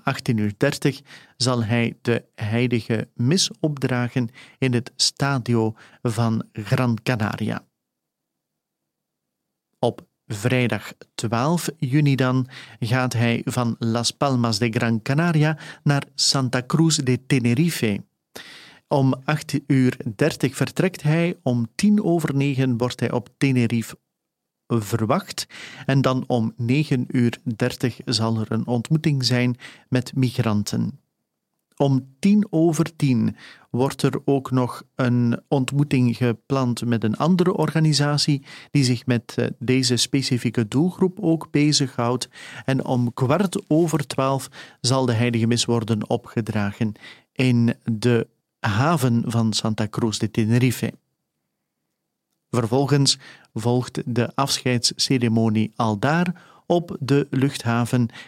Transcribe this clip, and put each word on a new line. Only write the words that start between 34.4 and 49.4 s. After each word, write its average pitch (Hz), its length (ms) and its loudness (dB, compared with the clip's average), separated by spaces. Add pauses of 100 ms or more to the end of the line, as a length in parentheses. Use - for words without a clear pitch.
nog 127 320 -2 (120)
een 120 540 0
ontmoeting 135 680 0
gepland 123 680 -2
met 117 200 0
een 107 120 0
andere 175 400 2
organisatie 147 840 2 (280)
die 143 140 2
zich 123 220 0
met, 120 300 0
eh, 120 100 0 (120)
deze 123 380 2
specifieke 120 720 -2
doelgroep 180 520 0
ook 165 300 0
bezighoudt. 131 800 0 (360)
En 135 200 0
om 123 300 0
kwart 170 560 0
over 160 360 2
twaalf 135 420 -2 (320)
zal 131 260 2
de 120 60 2
heilige 117 340 2
mis 117 180 0
worden 113 440 -2
opgedragen 107 840 -4 (400)
in 120 420 2 (100)
de 117 420 0 (320)
haven 123 680 2
van 113 260 0